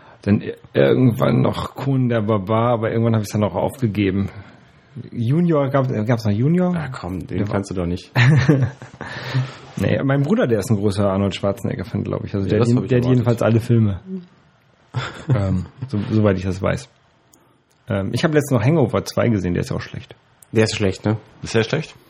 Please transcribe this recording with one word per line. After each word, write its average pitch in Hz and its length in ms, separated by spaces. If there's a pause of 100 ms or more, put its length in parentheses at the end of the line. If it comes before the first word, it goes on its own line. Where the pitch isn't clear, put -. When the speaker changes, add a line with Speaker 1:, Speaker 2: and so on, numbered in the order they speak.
(220)
Speaker 1:
Dann 101 200
i-, - 120 (200)
irgendwann 131 680
noch 101 340
Conan 131 340
der 117 120
Barbar, 110 520
aber 110 180
irgendwann 113 240
hab 110 80
ich's 101 80
dann 107 120
auch 92 120
aufgegeben. 98 760 (840)
Junior, 143 580
gab, 135 200
äh, 107 140
gab's 113 220
noch 104 80
Junior? 175 420
Speaker 2:
Ah, 147 160
komm, 90 340
den - 140
Speaker 1:
Der - 80
war - 60
Speaker 2:
kannst 101 180
du 92 40
doch 90 120
nicht. 87 280
Speaker 1:
<laughs> 123 60 (1500)
Nee, 101 280
mein 139 180
Bruder, 196 240
der 117 140
ist 98 100
ein 110 80
großer 101 320
Arnold 98 260
Schwarzenegger-Fan, 98 680
glaub 98 220
ich. - 100
Also 98 100
Speaker 2:
Ja, 101 60
Speaker 1:
der, 104 80
Speaker 2:
das - 100
Speaker 1:
die, 120 60
Speaker 2:
hab 127 80
ich - 60
Speaker 1:
der 127 100
hat 120 60
Speaker 2:
erwartet. 127 120
Speaker 1:
jedenfalls 117 240
alle 113 180
Filme. 110 460
Speaker 2:
<laughs> - 40 (1200)
Speaker 1:
Ähm, 95 320 (220)
so, 107 100 (140)
soweit 104 260
ich 92 60
das 92 180
weiß. 95 260 (1000)
Ähm, 98 240
ich 120 100
hab 165 80
letztens 135 280
noch 101 40
Hangover 120 420
zwei 107 240
gesehen, 92 260
der 92 60
ist 87 100
auch 85 100
schlecht. - 340 (360)
Speaker 2:
Der 110 140
ist - 100
schlecht, 95 280
ne? 107 140 (240)
Speaker 3:
Ist - 140
der 110 80
schlecht? - 320 (140)